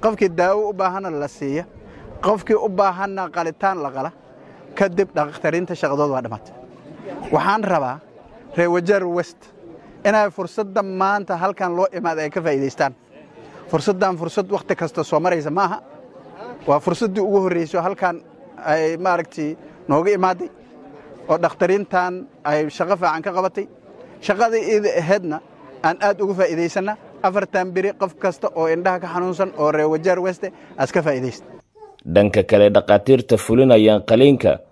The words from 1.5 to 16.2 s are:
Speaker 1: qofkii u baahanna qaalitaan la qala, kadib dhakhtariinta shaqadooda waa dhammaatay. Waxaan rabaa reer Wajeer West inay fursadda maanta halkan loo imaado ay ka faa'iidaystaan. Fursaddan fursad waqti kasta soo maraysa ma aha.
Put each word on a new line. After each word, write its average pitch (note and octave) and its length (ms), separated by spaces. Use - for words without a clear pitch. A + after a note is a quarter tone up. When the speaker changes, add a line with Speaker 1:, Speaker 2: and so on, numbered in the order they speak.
Speaker 1:
qofkii G3+ 340
u G#3+ 140
baahanna F#3+ 600
qaalitaan E3+ 540
la C#3 80
qala, C3+ 200
kadib F#3+ 400
dhakhtariinta D#3+ 600
shaqadooda C#3+ 380
waa C3 80
dhammaatay. G#2+ 320
Waxaan G3 320
rabaa D3+ 360
reer F3 120
Wajeer F3+ 380
West F3 300
inay G#3 260
fursadda G3+ 520
maanta F#3+ 540
halkan F3+ 380
loo F#3+ 120
imaado E3 240
ay D3+ 80
ka F3 120
faa'iidaystaan. C#3 520
Fursaddan F#3 480
fursad E3+ 340
waqti F#3+ 240
kasta E3 280
soo D3+ 160
maraysa D#3+ 320
ma F3+ 120
aha. F#3+ 140